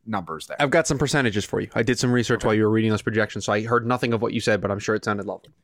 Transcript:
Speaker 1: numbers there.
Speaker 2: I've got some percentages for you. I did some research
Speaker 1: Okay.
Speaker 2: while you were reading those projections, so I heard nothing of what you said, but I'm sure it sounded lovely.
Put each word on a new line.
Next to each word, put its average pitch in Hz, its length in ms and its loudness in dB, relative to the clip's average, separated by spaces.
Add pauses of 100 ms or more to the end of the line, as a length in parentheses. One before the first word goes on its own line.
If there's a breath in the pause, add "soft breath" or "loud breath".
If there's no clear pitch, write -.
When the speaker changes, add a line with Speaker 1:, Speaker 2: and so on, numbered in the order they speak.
Speaker 1:
numbers 87 420 -8
there. - 140 -10
Speaker 2:
I've 143 100 2
got 160 160 2
some 139 120 0
percentages 127 480 0
for 107 140 -2
you. 90 140 -6
I 120 80 0
did 117 160 0
some 123 140 2
research 120 280 2
Speaker 1:
Okay. - 80 0
Speaker 2:
while 110 60 4
you 107 100 4
were 107 60 4
reading 110 200 2
those 107 100 2
projections, 107 460 -2
so 107 80 0
I 107 80 0
heard 117 240 2
nothing 120 260 0
of 110 80 0
what 113 140 -2
you 113 60 -2
said, 107 200 2
but 98 100 -2
I'm 101 80 -2
sure 107 160 -2
it 107 100 -4
sounded 101 200 -2
lovely. - 260 -10 (140)